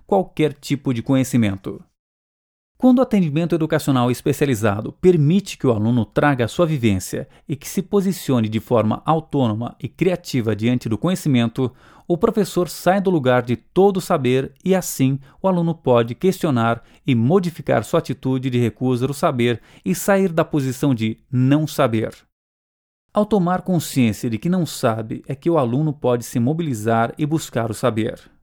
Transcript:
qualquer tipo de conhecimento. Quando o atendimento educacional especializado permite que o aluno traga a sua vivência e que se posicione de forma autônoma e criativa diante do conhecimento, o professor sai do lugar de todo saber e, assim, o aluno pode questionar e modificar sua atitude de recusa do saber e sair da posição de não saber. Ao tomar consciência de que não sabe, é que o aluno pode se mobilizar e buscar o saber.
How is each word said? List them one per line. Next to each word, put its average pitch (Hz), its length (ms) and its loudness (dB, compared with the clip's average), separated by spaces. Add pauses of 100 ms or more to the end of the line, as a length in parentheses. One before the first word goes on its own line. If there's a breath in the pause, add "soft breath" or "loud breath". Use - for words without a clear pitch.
qualquer 156 480 0
tipo 135 400 -4
de 113 80 -6
conhecimento. 117 800 0 (920)
Quando 254 220 4
o 269 40 4
atendimento 170 520 0
educacional 143 560 0
especializado 113 800 -2
permite 175 640 2
que - 100 -2
o 120 60 4
aluno 110 320 2
traga 143 400 0
a 110 40 -2
sua 175 180 0
vivência 120 600 -2 (200 soft breath)
e 131 80 -4
que - 120 -14
se - 120 -4
posicione 180 680 0
de 110 120 -2
forma 110 460 0
autônoma 127 760 -2
e 123 80 -8
criativa 135 680 -2
diante 120 320 -2
do 110 100 -2
conhecimento, 120 760 -2 (340 soft breath)
o 175 120 -2
professor 196 500 0
sai 190 320 0
do 190 100 0
lugar 127 320 2
de 120 140 -2
todo 190 440 2
saber 135 520 0 (100)
e, 185 120 2
assim, 139 440 0 (220 soft breath)
o 190 80 0
aluno 170 260 0
pode 120 400 2
questionar 123 680 0 (240 soft breath)
e 139 80 2
modificar 131 680 0
sua 165 180 -2
atitude 131 500 -4
de 123 80 0
recusa 123 480 -2
do 139 80 -4
saber 120 480 0 (220 soft breath)
e 185 100 0
sair 190 360 0
da 160 140 0
posição 135 500 -2
de 110 220 -2 (160)
não 139 340 2
saber. 113 480 -2 (1000)
Ao 208 120 2
tomar 185 380 0
consciência 131 640 0
de 110 80 -4
que 170 140 -4
não 180 160 0
sabe, 113 600 -4
é 139 80 -6
que - 140 -4
o 170 80 2
aluno 139 360 0
pode 123 320 -2
se - 140 -6
mobilizar 120 800 0
e 156 80 -4
buscar 143 460 -4
o 107 40 -4
saber. 110 460 -2 (220)